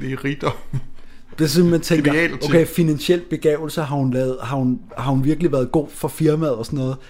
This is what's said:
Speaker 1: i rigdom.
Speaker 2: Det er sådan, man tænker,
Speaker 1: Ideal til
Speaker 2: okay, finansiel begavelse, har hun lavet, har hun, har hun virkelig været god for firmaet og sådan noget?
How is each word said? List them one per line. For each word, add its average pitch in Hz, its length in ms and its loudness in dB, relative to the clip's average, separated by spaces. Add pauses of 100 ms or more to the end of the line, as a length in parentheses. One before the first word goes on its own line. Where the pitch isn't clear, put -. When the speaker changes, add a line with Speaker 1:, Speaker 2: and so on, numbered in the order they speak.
Speaker 1:
i 131 140 -6
rigdom. 139 360 -2 (880)
Speaker 2:
Det 156 60 4
er 151 40 2
sådan, 175 200 6
man 165 120 4
tænker, 151 320 2
Speaker 1:
Ideal 165 160 2
til - 140 -8
Speaker 2:
okay, 160 240 6
finansiel 165 600 2
begavelse, 156 520 -2
har 143 140 -2
hun 135 180 2
lavet, 127 280 0
har 135 160 -4
hun, 127 240 0 (160)
har 131 140 -2
hun 135 120 2
virkelig 151 280 2
været 127 200 0
god 151 220 2
for - 140 -4
firmaet 151 480 0
og 110 100 -6
sådan 143 140 -6
noget? 131 180 -4 (120)